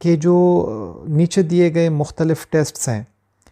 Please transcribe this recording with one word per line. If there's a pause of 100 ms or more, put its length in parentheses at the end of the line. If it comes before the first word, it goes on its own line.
कि
जो
नीचे
दिए
गए
मुख्तलिफ
टेस्ट्स
हैं (440)